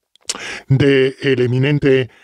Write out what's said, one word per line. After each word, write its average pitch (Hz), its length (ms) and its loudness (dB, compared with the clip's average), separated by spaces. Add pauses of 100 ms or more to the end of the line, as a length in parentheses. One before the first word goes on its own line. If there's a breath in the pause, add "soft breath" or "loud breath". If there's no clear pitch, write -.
(680 loud breath)
del 135 720 0
eminente 131 680 0 (140 loud breath)